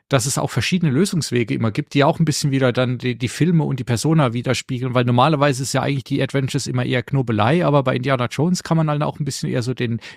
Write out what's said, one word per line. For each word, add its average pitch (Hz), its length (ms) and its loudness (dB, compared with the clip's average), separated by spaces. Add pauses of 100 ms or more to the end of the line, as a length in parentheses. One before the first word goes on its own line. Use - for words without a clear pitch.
dass 127 180 2
es 139 120 -2
auch 143 140 -2
verschiedene 170 400 0
Lösungswege 127 600 0
immer 117 180 0
gibt, - 240 -4
die 139 100 4
auch 160 140 2
ein 165 60 4
bisschen 147 260 -2
wieder 131 200 2
dann 123 280 -2
die, 123 180 -4
die 123 100 -4
Filme 160 380 2
und 135 160 -4
die - 20 -6
Persona 139 480 2
widerspiegeln, 123 640 -4
weil 123 100 4
normalerweise 131 600 4
ist - 100 -8
ja 131 80 2
eigentlich 135 240 -2
die 139 160 -2
Adventures 135 460 -2
immer 127 180 -2
eher 123 180 0
Knobelei, 127 600 2
aber 143 180 4
bei 127 120 0
Indiana 127 320 0
Jones 175 360 0
kann 165 140 0
man 156 100 2
dann 147 140 -2
auch 143 180 -4
ein 147 60 -4
bisschen - 240 -6
eher 127 140 -2
so 127 100 -2
den, 117 260 -4 (180)